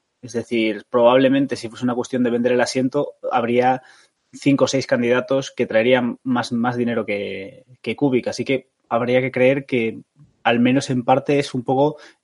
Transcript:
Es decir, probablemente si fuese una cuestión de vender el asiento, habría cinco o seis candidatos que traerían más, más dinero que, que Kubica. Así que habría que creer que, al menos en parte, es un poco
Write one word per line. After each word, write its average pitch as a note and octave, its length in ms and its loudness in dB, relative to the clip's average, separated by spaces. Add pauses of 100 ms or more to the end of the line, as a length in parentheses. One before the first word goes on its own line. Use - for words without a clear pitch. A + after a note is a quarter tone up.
(220)
Es A2+ 100 -18
decir, A2 580 -4
probablemente C3 680 4
si A#2 120 -10
fuese A#2+ 160 -12
una A#2+ 100 -2
cuestión B2 300 -4
de A#2+ 60 0
vender A#2+ 220 0
el B2 80 2
asiento, C3 540 -2 (160)
habría B2 520 0 (500)
cinco C3+ 320 2
o B2+ 40 2
seis C3+ 180 -2
candidatos B2+ 680 0
que A#2+ 140 -2
traerían A#2 580 2
más, A#2+ 280 -2
más A#2+ 240 -2
dinero A#2 300 -2
que, G2 580 -8 (160)
que A2+ 160 -6
Kubica. B2+ 340 0
Así A#2 140 -6
que C3 240 -4 (200)
habría B2 320 0
que C3 100 -4
creer C3 340 2
que, A2+ 360 -4 (420)
al A#2 180 2
menos B2+ 300 2
en B2 140 -2
parte, C3+ 340 2
es C#3+ 160 -4
un B2 100 -4
poco C#3 340 0 (260)